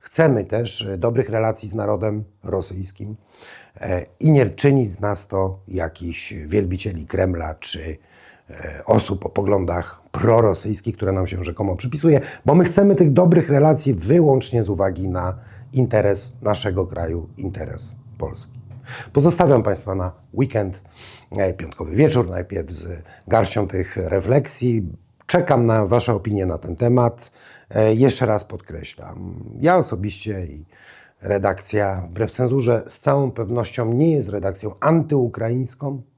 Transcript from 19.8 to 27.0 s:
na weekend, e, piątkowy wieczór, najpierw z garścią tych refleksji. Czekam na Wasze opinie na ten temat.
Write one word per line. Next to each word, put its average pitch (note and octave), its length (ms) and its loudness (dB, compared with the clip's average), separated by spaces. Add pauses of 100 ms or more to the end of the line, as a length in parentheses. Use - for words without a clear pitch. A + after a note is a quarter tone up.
na F2+ 180 -4 (220)
weekend, G#2 460 -2 (560)
e, F#2+ 180 0
piątkowy D#2+ 420 -8
wieczór, B2 340 4
najpierw F2 420 -6
z E2 300 -12 (260)
garścią G#2 400 2
tych F#2 280 -6
refleksji. G#2 960 -2 (340)
Czekam D3 400 2
na A2 200 2
Wasze A#2 280 2
opinie G2+ 320 -2
na F2 120 -4
ten E2 180 -10
temat. A#2+ 540 2 (400)